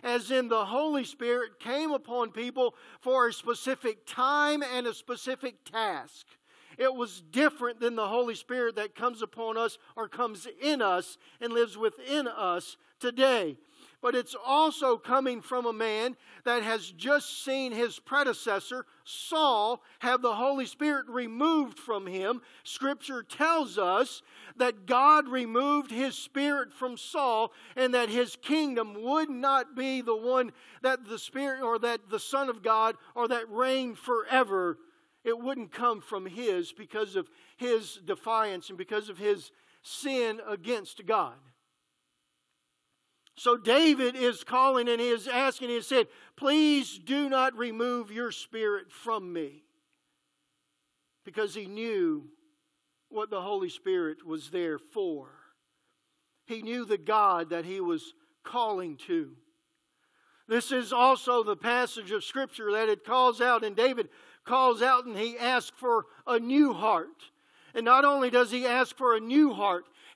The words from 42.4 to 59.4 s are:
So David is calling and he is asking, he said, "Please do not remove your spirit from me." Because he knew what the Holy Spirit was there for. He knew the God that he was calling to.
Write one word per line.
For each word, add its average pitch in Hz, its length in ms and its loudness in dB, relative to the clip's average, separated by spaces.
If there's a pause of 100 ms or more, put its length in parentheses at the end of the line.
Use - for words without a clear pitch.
So 240 200 2
David 254 640 4
is 247 260 0
calling 254 460 4
and 233 100 2
he 240 80 0
is 233 180 0
asking, 254 440 0
he 240 120 -2
said, 247 280 2 (260)
"Please 294 640 2
do 277 300 -2
not 262 280 2
remove 233 540 -4
your 233 220 -6
spirit 208 580 -4
from 208 400 -6
me." 151 320 -8 (1600)
Because 196 320 -4
he 208 100 -8
knew 190 640 -2 (800)
what 214 220 -6
the 196 120 -4
Holy 196 280 -2
Spirit 175 560 -2
was 156 240 -8
there 165 280 -2
for. 156 520 -6 (1200)
He 226 140 -8
knew 233 220 -6
the 202 140 0
God 180 540 2
that 165 120 -4
he 190 160 -8
was 170 340 -4 (300)
calling 190 540 -4 (100)
to. 151 300 -4 (1120)